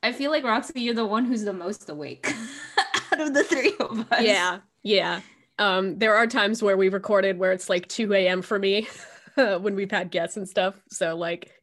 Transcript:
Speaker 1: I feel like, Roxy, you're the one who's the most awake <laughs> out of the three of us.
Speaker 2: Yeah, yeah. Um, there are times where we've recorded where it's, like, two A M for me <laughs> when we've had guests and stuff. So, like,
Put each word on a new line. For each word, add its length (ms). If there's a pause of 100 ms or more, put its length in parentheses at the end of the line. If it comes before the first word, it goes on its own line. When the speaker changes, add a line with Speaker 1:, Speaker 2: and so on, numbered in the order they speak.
Speaker 1:
I 100
feel 180
like, 140
Roxy, 360
you're 140
the 120
one 180
who's 200
the 100
most 340
awake 420 (420)
<laughs> 400
out 80
of 120
the 100
three 380
of 320
us. 100
Speaker 2:
Yeah, 360 (240)
yeah. 380 (380)
Um, 400
there 160
are 120
times 360
where 140
we've 160
recorded 460
where 140
it's, 180
like, 180
two 240
A 160
M 140
for 160
me 280 (260)
<laughs> 220
when 400
we've 160
had 200
guests 260
and 120
stuff. 260 (160)
So, 260
like, 340 (120)